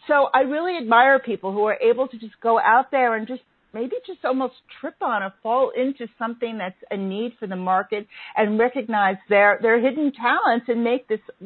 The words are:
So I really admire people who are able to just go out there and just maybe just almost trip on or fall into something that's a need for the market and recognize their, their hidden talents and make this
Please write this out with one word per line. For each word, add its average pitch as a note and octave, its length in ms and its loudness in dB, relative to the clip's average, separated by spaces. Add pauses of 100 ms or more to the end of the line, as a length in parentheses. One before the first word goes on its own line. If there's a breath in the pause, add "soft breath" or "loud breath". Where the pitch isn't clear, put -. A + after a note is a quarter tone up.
So C#4+ 240 4
I C4 100 4
really D#4+ 360 -2
admire B3 400 6
people G3 340 -4
who G#3 140 0
are G#3+ 160 0
able A#3+ 260 2
to A#3+ 120 -18
just A3 220 -18
go A3+ 180 2
out B3+ 320 4
there B3 240 2
and A3 120 -8
just B3 140 -10 (320)
maybe B3 220 -8 (100)
just F#4 180 -16
almost C4 300 -2 (260)
trip D#4 220 -10
on A3 220 -2
or F#3+ 180 -8
fall A#3+ 300 0
into B3+ 360 -4 (120)
something A#3 400 -6
that's F#3 180 -8 (140)
a G#3 40 -6
need G3 440 -6
for G#3+ 80 -10
the F#3+ 80 -8
market F#3+ 520 -2 (300 loud breath)
and G#3+ 220 0
recognize A3 560 0 (140)
their, G3+ 340 4
their A#3 180 4
hidden C#4 300 0
talents A#3+ 580 0
and A#3 140 0
make A#3+ 240 -2
this G#3+ 120 -4 (260)